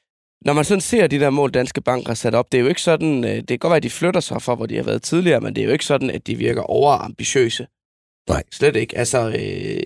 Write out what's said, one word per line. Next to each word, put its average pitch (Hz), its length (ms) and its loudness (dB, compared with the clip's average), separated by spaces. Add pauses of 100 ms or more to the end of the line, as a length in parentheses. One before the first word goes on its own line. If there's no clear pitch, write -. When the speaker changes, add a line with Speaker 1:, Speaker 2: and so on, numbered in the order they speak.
(460)
Speaker 1:
Når 143 80 4
man 151 120 2
sådan 196 160 2
ser 208 260 4
de 139 120 0
der 143 100 4
mål, 139 220 2
Danske 127 300 -2
Bank 123 260 -2
har 117 60 -2
sat 113 220 -2
op, 120 160 0
det 131 60 4
er 123 40 4
jo 123 60 4
ikke 170 140 0
sådan, 156 440 2
øh, 107 100 -2
det - 120 -8
kan 123 120 -2
godt 170 120 0
være, 165 60 6
at - 60 0
de 120 60 -4
flytter 175 300 0
sig 123 220 -4
fra, 123 140 -2
hvor 117 100 -6
de 107 100 -6
har 113 80 -2
været 110 180 -2
tidligere, 165 400 2
men 110 140 -6
det 110 60 -2
er 107 40 -2
jo 110 80 0
ikke 151 120 -2
sådan, 135 240 0
at - 180 -8
de - 80 -4
virker 117 260 -2
overambitiøse. 120 1040 0 (640)
Speaker 2:
Nej. 85 140 0 (100)
Speaker 1:
Slet 143 220 2
ikke. 117 220 -4
Altså, 117 300 0
øh, 101 580 -6